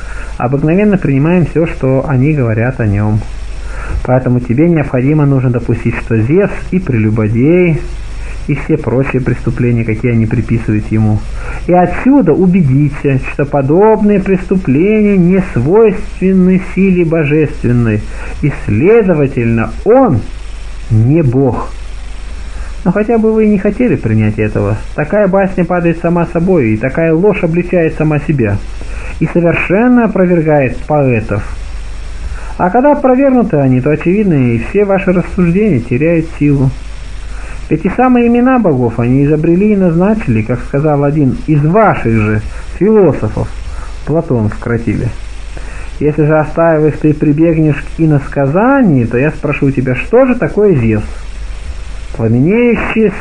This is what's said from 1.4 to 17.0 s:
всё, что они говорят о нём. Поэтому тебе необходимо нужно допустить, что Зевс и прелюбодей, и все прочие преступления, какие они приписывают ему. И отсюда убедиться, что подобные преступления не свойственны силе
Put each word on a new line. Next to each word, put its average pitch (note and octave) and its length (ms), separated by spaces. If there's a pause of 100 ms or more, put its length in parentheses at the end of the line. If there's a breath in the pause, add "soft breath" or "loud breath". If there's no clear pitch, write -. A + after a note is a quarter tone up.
всё, D#3+ 200
что C3 420
они C#3 240
говорят A#2+ 480
о A2+ 60
нём. G#2+ 340 (840 loud breath)
Поэтому B2+ 360
тебе C#3 280
необходимо D3 580
нужно C3+ 240
допустить, A#2 460
что - 200
Зевс E3+ 360 (180)
и F#3 80
прелюбодей, A#2+ 1040 (680 loud breath)
и D3 60
все D#3 240
прочие B2+ 420
преступления, A#2+ 640
какие A2+ 280
они A2+ 140
приписывают A2 640
ему. G#2+ 300 (460 loud breath)
И E3+ 60
отсюда F3+ 600
убедиться, D3 880 (120)
что D3 120
подобные G3 760
преступления F#3+ 960
не F#3 260 (100)
свойственны F#3+ 1080 (140)
силе F#3 300